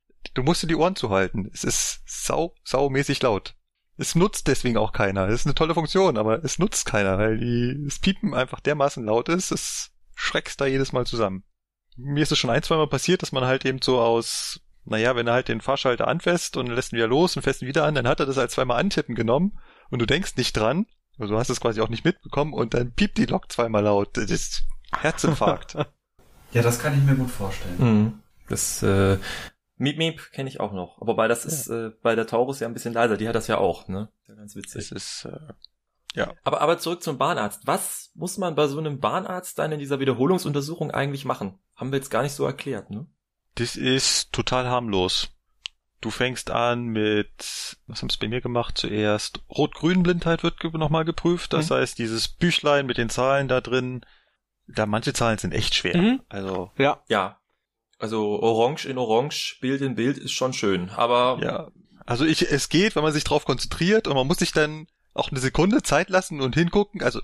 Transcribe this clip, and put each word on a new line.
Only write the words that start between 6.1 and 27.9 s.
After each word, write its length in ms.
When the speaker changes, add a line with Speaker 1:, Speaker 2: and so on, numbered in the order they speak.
Speaker 1:
aber 260
es 140
nutzt 260
keiner, 320
weil 220
die, 440
das 160
Piepen 360
einfach 260
dermaßen 420
laut 280
ist, 220
es 380
schreckst 460
da 60
jedes 260
Mal 140
zusammen. 380
Mir 260
ist 80
es 60
schon 140
ein, 120
zweimal 260
passiert, 340
dass 100
man 140
halt 180
eben 160
so 180
aus, 640
naja, 320
wenn 100
er 60
halt 160
den 140
Fahrschalter 460
anfasst 500
und 80
lässt 260
ihn 40
wieder 100
los 300
und 60
fässt 200
ihn 60
wieder 180
an, 80
dann 120
hat 140
er 60
das 100
als 160
zweimal 260
antippen 360
genommen 440
und 140
du 20
denkst 320
nicht 180
dran, 300
also 140
du 60
hast 100
es 140
quasi 180
auch 80
nicht 160
mitbekommen 480
und 220
dann 180
piept 240
die 80
Lok 260
zweimal 340
laut. 340
Das 120
ist 360
Herzinfarkt. 800
Speaker 2:
<laughs> 120
Ja, 80
das 200
kann 180
ich 40
mir 140
gut 140
vorstellen. 480
Speaker 3:
Mhm. 440